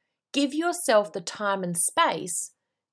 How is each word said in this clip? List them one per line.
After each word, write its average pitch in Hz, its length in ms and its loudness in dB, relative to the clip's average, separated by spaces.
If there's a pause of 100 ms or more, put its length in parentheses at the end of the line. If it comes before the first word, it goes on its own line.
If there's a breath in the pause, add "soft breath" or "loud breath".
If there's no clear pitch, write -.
(320)
give 277 220 0
yourself 294 580 2
the 196 80 -8
time 196 420 -4
and 175 140 -4
space - 760 0 (420)